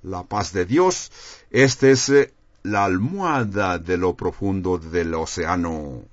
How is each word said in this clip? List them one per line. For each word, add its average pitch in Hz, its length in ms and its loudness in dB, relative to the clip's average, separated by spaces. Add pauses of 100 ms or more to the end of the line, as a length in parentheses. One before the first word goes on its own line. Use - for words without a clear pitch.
la 90 200 -10
paz 95 300 -4
de 92 120 0
Dios. 175 460 2 (400)
Esta 135 380 4
es, 135 200 4
eh, 139 240 4 (320)
la 101 200 0
almohada 104 920 0
de 87 180 -2
lo 90 200 0
profundo 92 640 -2
del 82 360 -4
océano. 80 1000 -6